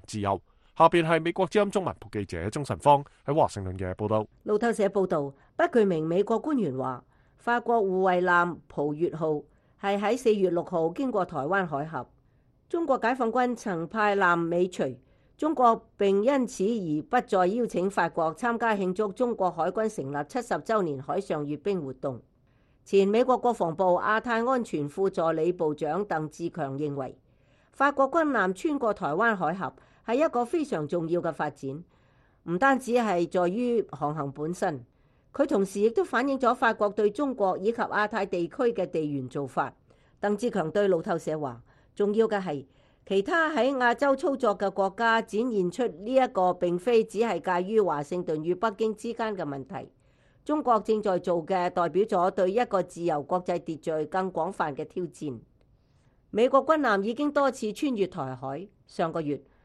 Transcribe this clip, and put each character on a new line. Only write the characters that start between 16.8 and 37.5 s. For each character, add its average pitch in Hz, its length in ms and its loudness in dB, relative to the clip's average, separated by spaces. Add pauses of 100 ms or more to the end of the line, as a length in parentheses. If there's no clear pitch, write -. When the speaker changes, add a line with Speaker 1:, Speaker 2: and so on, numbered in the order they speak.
Speaker 2:
不 - 180 0
再 185 200 4
邀 226 180 0
請 185 240 -2
法 190 180 0
國 160 280 -2
參 233 240 -2
加 226 160 0
慶 185 180 -2
祝 208 180 -2
中 240 220 0
國 196 160 0
海 160 220 -2
軍 220 180 -2
成 143 220 -8
立 147 180 -4
七 254 100 -6
十 240 140 -6
週 196 300 0
年 143 180 -4
海 151 180 -4
上 165 240 -4
閱 147 160 -6
兵 190 240 -2
活 135 100 -8
動。 131 280 -8 (640)
前 196 220 4
美 220 160 4
國 254 160 2
國 247 120 2
防 175 240 -2
部 185 80 0 (120)
亞 214 260 2
太 233 240 -2
安 254 180 2
全 147 240 -4
副 190 220 0
助 165 220 2
理 160 200 0
部 165 220 0
長 160 320 -2
鄧 156 240 -4
志 165 220 -6
強 139 260 -6
認 147 160 -4
為， 135 240 -8 (540)
法 285 200 2
國 269 200 2
軍 320 180 2
艦 196 240 2
穿 294 240 -4
過 226 160 0
台 185 140 -4
灣 208 280 2
海 165 200 0
峽 165 160 -6 (340)
係 247 180 0
一 320 60 2
個 240 160 -2
非 311 180 -2
常 160 240 -4
重 165 220 -2
要 170 100 0
嘅 165 140 -4
發 156 160 -6
展， 143 340 -10 (600)
唔 170 160 -4
單 269 180 4
止 233 140 -6
係 202 360 2
在 180 200 0
於 233 420 0
航 147 240 -4
行 143 180 -6
本 151 220 -6
身， 156 320 -4 (480)
佢 294 140 0
同 196 180 2
時 196 140 -6
亦 214 100 4
都 285 140 0
反 277 260 0
映 269 80 0
咗 254 160 4
法 247 180 2
國 220 180 0
對 208 200 2
中 269 240 -2
國 185 240 0